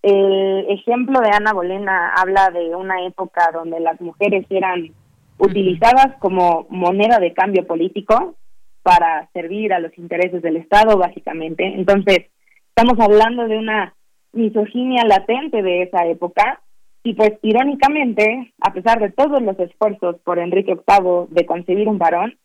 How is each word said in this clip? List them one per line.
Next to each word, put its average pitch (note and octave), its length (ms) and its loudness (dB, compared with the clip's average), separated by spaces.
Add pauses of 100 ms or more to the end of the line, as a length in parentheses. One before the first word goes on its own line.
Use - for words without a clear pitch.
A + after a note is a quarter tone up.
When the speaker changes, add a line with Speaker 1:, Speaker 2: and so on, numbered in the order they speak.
Speaker 1:
El G3 640 2
ejemplo A#3+ 520 -2
de G#3+ 120 2
Ana G#3 200 0
Bolena F#3+ 640 -4
habla F#3+ 340 2
de E3+ 260 -6
una F#3+ 280 -6
época F3 480 -2
donde E3 280 -8
las E3 200 -4
mujeres F#3+ 500 -4
eran F#3 320 -4
Speaker 2:
Ujú. D#3+ 100 -16 (460)
Speaker 1:
utilizadas G3+ 800 2
como F3+ 520 0
moneda G3 480 2
de F3 140 0
cambio F#3 340 -2
político G3 720 -2 (460)
para E3+ 500 2
servir G3 400 -6
a F3 80 -2
los E3 160 -12
intereses F3 460 -6
del E3 140 -2
Estado, G#3 420 4
básicamente. E3 680 -6
Entonces, F#3+ 600 0 (420)
estamos A#3+ 320 2
hablando A3 480 4
de A3 100 -2
una G#3+ 360 -4 (380)
misoginia A#3 720 0
latente A3 580 0
de F3+ 200 0
esa F3+ 240 -2
época, F3+ 540 -2 (420)
y A3+ 120 -4
pues, G#3+ 180 2 (100)
irónicamente, B3+ 1160 0
a G3+ 120 -2
pesar A3+ 280 0
de G3+ 100 -2
todos C#4 320 0
los F#3+ 160 -4
esfuerzos F#3 640 -4
por F3 160 -2
Enrique F3+ 360 -2
octavo F3+ 560 2
de E3+ 160 0
concebir F#3 420 -2
un G#3 100 -2
varón F3 460 -2